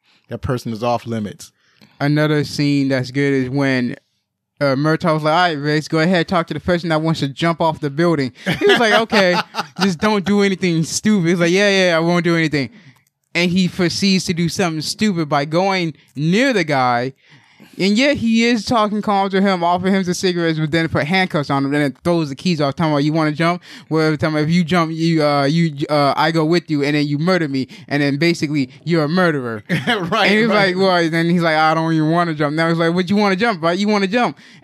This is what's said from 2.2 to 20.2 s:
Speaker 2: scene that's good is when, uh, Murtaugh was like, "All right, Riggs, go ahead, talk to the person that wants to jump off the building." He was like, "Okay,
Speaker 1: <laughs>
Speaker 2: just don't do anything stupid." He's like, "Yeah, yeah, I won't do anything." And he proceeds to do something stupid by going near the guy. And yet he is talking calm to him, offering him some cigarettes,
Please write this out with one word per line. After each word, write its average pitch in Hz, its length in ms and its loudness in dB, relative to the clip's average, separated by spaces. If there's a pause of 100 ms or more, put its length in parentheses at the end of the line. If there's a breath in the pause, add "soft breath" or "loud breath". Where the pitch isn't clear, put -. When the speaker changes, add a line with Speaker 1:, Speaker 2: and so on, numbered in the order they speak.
Speaker 2:
scene 143 440 0
that's 127 220 -2
good 139 220 0
is 131 180 0
when, 131 460 -2 (640)
uh, 139 160 2
Murtaugh 156 380 0
was 156 80 -2
like, 151 100 2
"All 165 80 2
right, 175 180 2
Riggs, 151 300 -2
go 160 120 0
ahead, 170 280 2
talk 170 200 0
to 156 60 -8
the 147 60 -6
person 175 300 -2
that 156 100 2
wants 160 200 0
to 139 80 -2
jump 165 320 -2
off 160 200 0
the 147 100 -4
building." 147 420 0 (260 loud breath)
He - 80 0
was 403 140 4
like, 220 220 2
"Okay, 202 360 2 (200)
Speaker 1:
<laughs> - 220 -10
Speaker 2:
just 185 200 0
don't 214 240 0
do 202 180 2
anything 180 420 0
stupid." 202 440 0
He's 175 120 0
like, 170 120 2
"Yeah, 190 380 2
yeah, 165 60 2
I 160 40 2
won't 170 240 0
do 170 120 2
anything." 147 340 -2 (640 loud breath)
And 175 160 0
he 180 180 2
proceeds 185 580 0
to 185 80 -2
do 165 160 0
something 160 320 -4
stupid 165 460 -2
by 143 180 0
going 175 480 -2 (220 soft breath)
near 190 360 2
the 185 120 0
guy. 127 500 0 (640 loud breath)
And 202 180 2
yet 285 220 2
he 226 260 2
is 233 220 0
talking 214 340 0
calm 196 300 0
to 190 100 2
him, 190 240 0
offering 180 300 0
him 190 100 0
some 175 80 -2
cigarettes, 170 460 -2